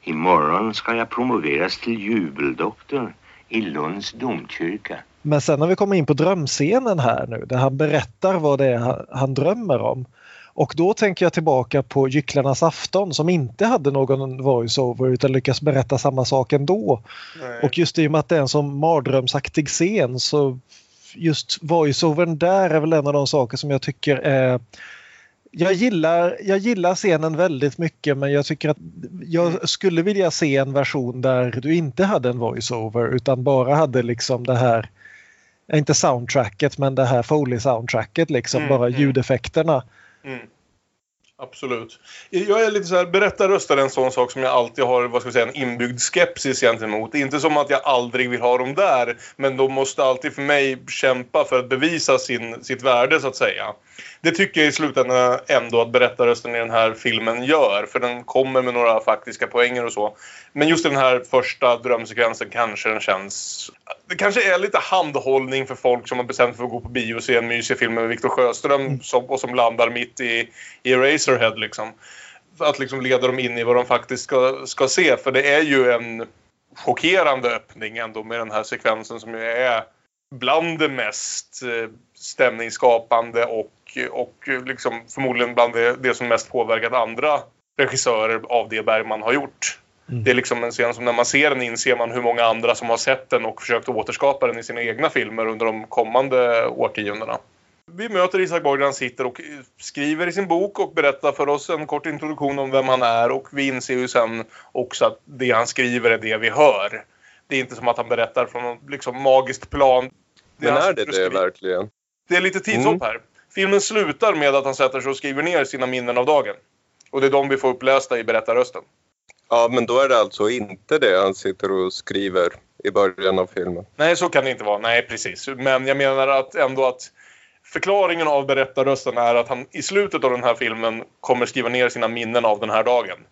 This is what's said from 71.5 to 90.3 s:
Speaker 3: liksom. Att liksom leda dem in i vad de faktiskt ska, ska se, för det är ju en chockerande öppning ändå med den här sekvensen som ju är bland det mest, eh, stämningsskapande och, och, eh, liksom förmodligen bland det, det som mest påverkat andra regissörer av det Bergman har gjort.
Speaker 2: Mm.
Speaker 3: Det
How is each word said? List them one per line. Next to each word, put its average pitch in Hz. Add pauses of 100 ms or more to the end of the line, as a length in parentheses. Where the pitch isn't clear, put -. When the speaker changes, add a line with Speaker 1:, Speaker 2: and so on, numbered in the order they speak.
Speaker 3:
liksom. 110 (640)
Att 147
liksom 131
leda 127
dem 127
in 120
i 117
vad 120
de 123
faktiskt 123
ska, 135
ska 131
se, 139
för -
det 139
är 151
ju 135
en 117 (480)
chockerande 135
öppning 110
ändå 110
med 113
den 110
här 107
sekvensen 113
som 113
ju 113
är 117 (520)
bland 160
det 151
mest, -
eh, 117 (640)
stämningsskapande 117
och, 113 (400)
och, 123
eh, 127
liksom 123 (120)
förmodligen 123
bland 120
det, 117
det 131
som 123
mest 113
påverkat 113
andra 123 (380)
regissörer 113
av 117
det 110
Bergman 110
har 113
gjort. - (300)
Speaker 2:
Mm. 120
Speaker 3:
Det 127